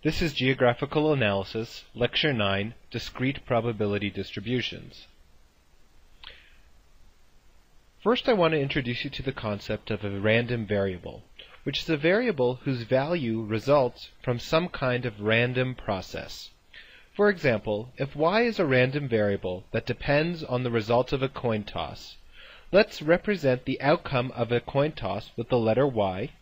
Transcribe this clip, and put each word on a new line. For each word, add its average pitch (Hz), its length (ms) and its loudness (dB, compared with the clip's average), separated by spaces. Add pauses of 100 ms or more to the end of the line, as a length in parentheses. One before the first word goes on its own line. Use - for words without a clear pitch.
This 156 160 0
is 165 120 0
Geographical 135 800 2
Analysis, 110 720 -2 (100)
Lecture 120 380 0
nine, 101 420 0 (160)
Discrete 127 560 -4
Probability 107 640 0
Distributions. - 960 -6 (3000)
First, - 260 2
I 254 40 6
want 170 200 4
to 156 80 2
introduce 131 440 -2
you 143 60 -6
to - 120 -10
the 131 80 -4
concept 107 600 -4
of 104 120 -6
a 101 140 -4
random 113 480 2
variable, 98 560 -2 (400)
which - 200 -4
is - 60 -8
a 160 80 2
variable 156 680 2
whose 127 180 -2
value 127 600 0
results 120 640 0 (160)
from 120 160 -2
some 170 280 0
kind 123 380 -2
of 107 140 -6
random 123 560 2
process. - 760 -8 (640)
For 208 140 4
example, 123 680 0
if 139 200 -4
y 170 240 4
is 233 180 0
a 185 80 2
random 135 420 2
variable 101 640 0
that - 160 -4
depends 156 560 0
on 123 220 -2
the 123 80 -2
result 117 400 2
of 131 100 0
a 135 60 0
coin 110 340 -2
toss, - 540 -8 (560)
let's 196 300 4
represent 151 640 2
the 131 140 -4
outcome 131 540 0
of 117 160 -2
a 120 80 2
coin 143 320 0
toss 101 460 -6
with 123 120 -6
the 127 100 4
letter 110 280 4
Y 104 440 0 (120)